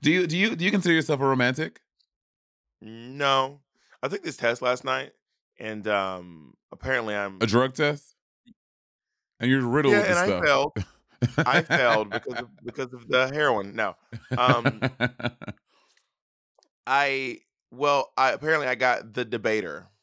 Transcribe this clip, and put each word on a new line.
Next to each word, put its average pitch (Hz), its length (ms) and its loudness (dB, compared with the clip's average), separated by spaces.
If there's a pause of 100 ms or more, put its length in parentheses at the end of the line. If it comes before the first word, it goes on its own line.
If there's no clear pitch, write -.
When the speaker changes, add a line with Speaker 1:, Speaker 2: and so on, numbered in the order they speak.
Speaker 1:
do 143 80 2
you, 180 160 2
do 160 100 -4
you, 202 200 0
do 165 80 -2
you 196 80 2
consider 180 200 2
yourself 156 280 2
a 139 40 0
romantic? 131 560 0 (1000)
Speaker 2:
No. 135 800 -2 (420)
I 156 60 0
took 269 160 -6
this 147 120 -8
test 120 260 0
last 127 220 0
night, 131 280 -4 (480)
and, 107 260 -8
um, 90 680 -4 (180)
apparently 117 420 -4
I'm 101 260 -4
Speaker 1:
A 113 60 0
drug 123 280 2
test? 147 420 -4 (1200)
And 120 100 0
you're 135 120 4
riddled 139 340 4
Speaker 2:
Yeah, 208 60 6
Speaker 1:
with 196 80 0
Speaker 2:
and 180 80 2
Speaker 1:
this 175 60 4
Speaker 2:
I 190 40 0
Speaker 1:
stuff. 180 180 0
Speaker 2:
failed. 143 280 2 (760)
I 156 160 2
failed 117 480 2
Speaker 1:
<laughs> - 20 -18
Speaker 2:
because 120 280 -8
of, 123 80 -10 (160)
because 123 280 -8
of 120 140 -18
the 131 220 2
heroin. 120 480 0
No. 104 180 -2 (420)
Um, 123 460 2 (160)
Speaker 1:
<laughs> - 1900 -12
Speaker 2:
I, 135 500 0 (320)
well, 139 460 0
I, 131 160 4
apparently 151 340 0
I 127 80 0
got 117 400 0
the 123 100 -4
debater. 104 600 -4 (160)